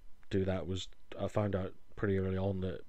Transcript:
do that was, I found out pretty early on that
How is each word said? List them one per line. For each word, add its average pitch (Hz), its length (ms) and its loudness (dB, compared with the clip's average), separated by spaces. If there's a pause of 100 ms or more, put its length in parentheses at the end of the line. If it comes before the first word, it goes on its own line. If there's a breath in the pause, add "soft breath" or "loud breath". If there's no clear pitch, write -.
(300)
do 95 160 4
that 92 220 0
was, 92 200 -2 (320)
I 98 80 0
found 104 280 2
out 92 180 0 (220)
pretty 98 220 4
early 95 200 2
on 95 240 2
that 92 280 -2